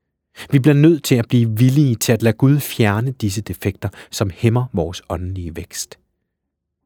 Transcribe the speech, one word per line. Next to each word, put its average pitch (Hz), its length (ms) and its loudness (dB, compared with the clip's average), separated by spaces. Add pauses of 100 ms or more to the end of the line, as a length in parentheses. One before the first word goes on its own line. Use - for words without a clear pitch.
(500)
Vi 139 80 4
bliver 143 160 4
nødt 151 300 4
til - 100 0
at 117 140 0
blive 113 300 0
villige 131 360 4
til - 180 -2
at 107 100 0
lade 110 140 2
Gud 139 240 2
fjerne 113 500 -2
disse 107 300 -6
defekter, - 480 -8 (220)
som 98 240 -4
hæmmer 120 380 0
vores 87 360 -6
åndelige 90 480 -8
vækst. - 420 -14 (880)